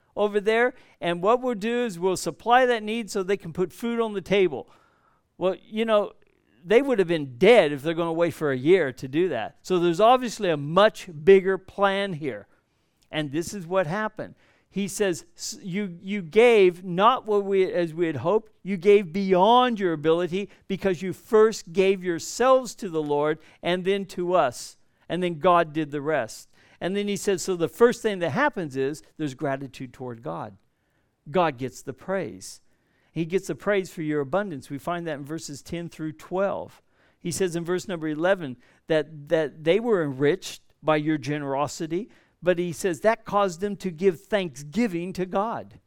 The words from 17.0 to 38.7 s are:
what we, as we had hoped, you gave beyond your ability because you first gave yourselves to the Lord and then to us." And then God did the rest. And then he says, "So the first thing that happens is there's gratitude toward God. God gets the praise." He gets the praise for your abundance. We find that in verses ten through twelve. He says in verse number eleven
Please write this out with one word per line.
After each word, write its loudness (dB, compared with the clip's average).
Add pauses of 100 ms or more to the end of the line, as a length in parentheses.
what 0
we, 2 (100)
as -2
we -2
had -2
hoped, -2 (100)
you -6
gave 4
beyond 4
your 0
ability 0 (160)
because -2
you -4
first 2
gave 2
yourselves 0
to -10
the -2
Lord 0 (240)
and -2
then 0
to -2
us." 0 (320)
And -2
then -4
God 4
did -4
the -6
rest. -4 (300)
And -4
then -2
he -2
says, -2
"So -4
the -2
first 2
thing -2
that -2
happens -2
is -4 (160)
there's -4
gratitude -8
toward -12
God. -12 (760)
God 2
gets -8
the -12
praise." -8 (520)
He -4
gets -2
the -6
praise -2
for -10
your -2
abundance. -6
We -10
find -8
that -8
in -14
verses -12
ten -10
through -10
twelve. -6 (380)
He -8
says -2
in -6
verse -4
number -8
eleven -2 (320)